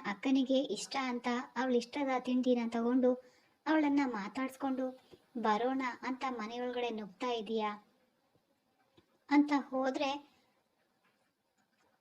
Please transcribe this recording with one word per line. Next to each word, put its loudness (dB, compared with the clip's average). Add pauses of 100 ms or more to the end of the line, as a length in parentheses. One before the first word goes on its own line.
ಅಕ್ಕನಿಗೆ 2
ಇಷ್ಟ -4
ಅಂತ -4 (280)
ಅವಳ 0
ಇಷ್ಟದ -2 (100)
ತಿಂಡಿನ 2 (100)
ತಗೊಂಡು 2 (540)
ಅವಳನ್ನ 4
ಮಾತಾಡ್ಸ್ಕೊಂಡು -4 (300)
ಬರೋಣ 0 (200)
ಅಂತ -6
ಮನೆಯೊಳಗಡೆ -4
ನುಗ್ತಾ -8
ಇದೀಯಾ -2 (1500)
ಅಂತ 6
ಹೋದ್ರೆ, -2 (1700)